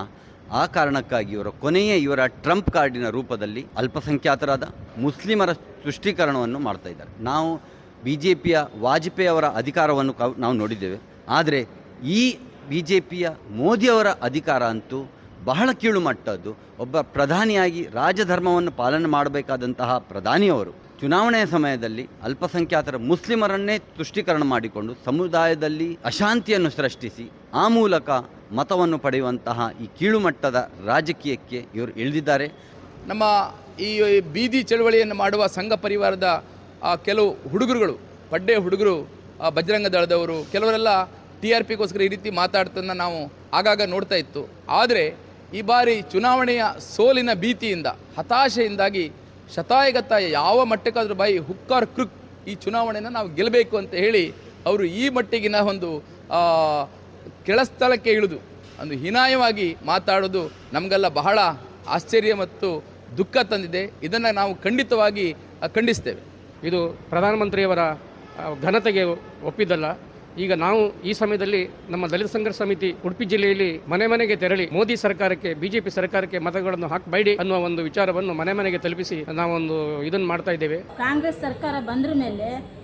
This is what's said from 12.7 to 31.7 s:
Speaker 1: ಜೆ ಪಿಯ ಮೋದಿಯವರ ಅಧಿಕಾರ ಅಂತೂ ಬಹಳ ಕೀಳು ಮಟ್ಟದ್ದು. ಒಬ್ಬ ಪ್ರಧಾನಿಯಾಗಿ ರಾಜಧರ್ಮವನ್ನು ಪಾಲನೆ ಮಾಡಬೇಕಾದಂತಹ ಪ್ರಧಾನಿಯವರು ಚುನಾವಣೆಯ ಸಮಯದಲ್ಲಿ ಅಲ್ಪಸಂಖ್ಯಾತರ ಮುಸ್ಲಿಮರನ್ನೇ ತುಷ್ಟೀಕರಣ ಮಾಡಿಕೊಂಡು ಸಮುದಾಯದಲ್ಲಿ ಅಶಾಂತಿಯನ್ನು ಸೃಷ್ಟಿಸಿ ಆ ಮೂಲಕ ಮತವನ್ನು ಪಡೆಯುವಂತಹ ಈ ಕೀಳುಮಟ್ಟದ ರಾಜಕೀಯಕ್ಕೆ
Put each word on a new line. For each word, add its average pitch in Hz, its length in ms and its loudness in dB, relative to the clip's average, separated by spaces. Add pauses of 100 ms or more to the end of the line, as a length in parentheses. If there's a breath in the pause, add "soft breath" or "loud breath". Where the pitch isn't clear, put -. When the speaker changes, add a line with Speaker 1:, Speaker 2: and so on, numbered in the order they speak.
Speaker 1:
ಜೆ 175 180 2
ಪಿಯ 175 300 -4 (200)
ಮೋದಿಯವರ 208 580 4
ಅಧಿಕಾರ 135 560 0
ಅಂತೂ 120 480 -6 (320 loud breath)
ಬಹಳ 185 280 0
ಕೀಳು 214 280 0
ಮಟ್ಟದ್ದು. 107 600 -4 (200 loud breath)
ಒಬ್ಬ 127 220 -2
ಪ್ರಧಾನಿಯಾಗಿ 175 920 0
ರಾಜಧರ್ಮವನ್ನು 175 800 2
ಪಾಲನೆ 135 340 0
ಮಾಡಬೇಕಾದಂತಹ 131 920 0
ಪ್ರಧಾನಿಯವರು 110 880 0 (140)
ಚುನಾವಣೆಯ 208 440 2
ಸಮಯದಲ್ಲಿ 131 640 -2 (160)
ಅಲ್ಪಸಂಖ್ಯಾತರ 151 760 -2
ಮುಸ್ಲಿಮರನ್ನೇ 202 800 0
ತುಷ್ಟೀಕರಣ 165 640 -2
ಮಾಡಿಕೊಂಡು 113 500 -2 (120)
ಸಮುದಾಯದಲ್ಲಿ 165 1000 0
ಅಶಾಂತಿಯನ್ನು 202 640 0
ಸೃಷ್ಟಿಸಿ 123 600 -6 (220)
ಆ 156 140 4
ಮೂಲಕ 208 420 4 (420)
ಮತವನ್ನು 160 460 2
ಪಡೆಯುವಂತಹ 123 720 -2 (120)
ಈ 117 40 -10
ಕೀಳುಮಟ್ಟದ 156 840 0 (140)
ರಾಜಕೀಯಕ್ಕೆ 135 800 -2 (100)